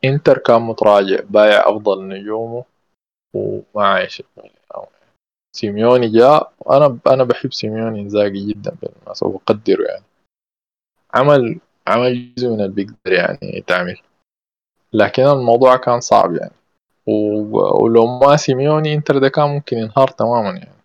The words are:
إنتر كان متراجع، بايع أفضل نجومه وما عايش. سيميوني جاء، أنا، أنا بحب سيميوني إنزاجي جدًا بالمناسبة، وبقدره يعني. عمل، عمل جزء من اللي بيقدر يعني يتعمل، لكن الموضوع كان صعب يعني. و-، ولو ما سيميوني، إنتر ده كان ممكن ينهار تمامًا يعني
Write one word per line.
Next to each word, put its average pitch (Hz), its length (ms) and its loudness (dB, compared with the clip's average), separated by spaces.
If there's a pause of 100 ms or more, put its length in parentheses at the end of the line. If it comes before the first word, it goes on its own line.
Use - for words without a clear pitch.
إنتر - 280 2
كان 117 240 2
متراجع، 104 580 2 (100)
بايع 104 400 4
أفضل 101 380 -4
نجومه 110 560 -10 (720)
وما 101 520 -4
عايش. 95 380 -2 (1300)
سيميوني 117 520 0
جاء، 123 440 4 (200)
أنا، 139 260 4 (100)
أنا 131 160 4
بحب 123 300 -4
سيميوني 110 480 -6
إنزاجي 101 440 -4
جدًا 104 360 -8
بالمناسبة، - 460 -8
وبقدره 98 560 -4
يعني. - 200 -10 (1080)
عمل، 127 460 2 (280)
عمل 123 500 -2
جزء 123 100 -4
من 110 140 -4
اللي 101 60 -2
بيقدر 98 460 -6
يعني - 440 -4
يتعمل، 90 400 -6 (960)
لكن 110 300 2
الموضوع 127 520 4
كان 123 240 -2
صعب 92 360 2
يعني. - 160 -8 (560)
و-، 107 760 0
ولو 117 360 2
ما 139 160 6
سيميوني، 151 580 -2
إنتر 151 240 -2
ده 135 120 2
كان 147 200 0
ممكن 143 280 -6
ينهار 113 300 0
تمامًا 113 420 -4
يعني 92 220 -14 (140)